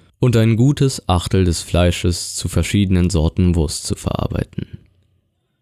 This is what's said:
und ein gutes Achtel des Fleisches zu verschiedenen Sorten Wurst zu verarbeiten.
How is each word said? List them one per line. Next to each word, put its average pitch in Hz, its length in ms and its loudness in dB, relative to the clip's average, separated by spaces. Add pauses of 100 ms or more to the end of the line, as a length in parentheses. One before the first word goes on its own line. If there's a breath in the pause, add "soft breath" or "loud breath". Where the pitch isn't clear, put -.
(180 soft breath)
und 123 180 2
ein 113 200 4
gutes 135 520 0
Achtel 92 360 0
des 87 180 0
Fleisches 87 720 0
zu - 140 -8
verschiedenen 90 640 0
Sorten 85 420 2
Wurst 82 320 -2
zu - 80 -4
verarbeiten. - 880 -6 (840)